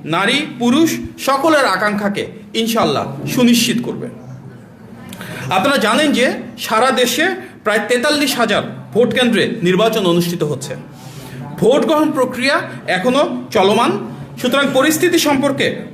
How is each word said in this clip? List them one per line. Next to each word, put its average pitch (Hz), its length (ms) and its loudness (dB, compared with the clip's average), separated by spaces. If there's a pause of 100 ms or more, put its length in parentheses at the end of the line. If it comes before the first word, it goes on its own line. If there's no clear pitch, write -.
নারী, 196 340 0 (200)
পুরুষ 269 320 4 (280)
সকলের 277 480 2
আকাঙ্ক্ষাকে 202 580 -2 (300)
ইনশাআল্লাহ 208 500 0 (220)
সুনিশ্চিত 240 580 4
করবে। - 220 -6 (1400)
আপনারা 262 280 2
জানেন 254 340 2
যে 233 140 4 (320)
সারা 233 320 2
দেশে 247 340 0 (380)
প্রায় 220 260 0
তেতাল্লিশ 285 480 0
হাজার 208 260 0 (300)
ভোট 233 220 4
কেন্দ্রে 226 300 2 (180)
নির্বাচন 208 440 2
অনুষ্ঠিত 170 360 2
হচ্ছে। 147 300 -6 (840)
ভোট 262 260 4
গ্রহণ 311 260 2
প্রক্রিয়া 254 460 0 (300)
এখনও 254 380 2 (260)
চলমান, 214 420 4 (460)
সুতরাং 269 360 0
পরিস্থিতি 320 440 2
সম্পর্কে 277 480 2 (260)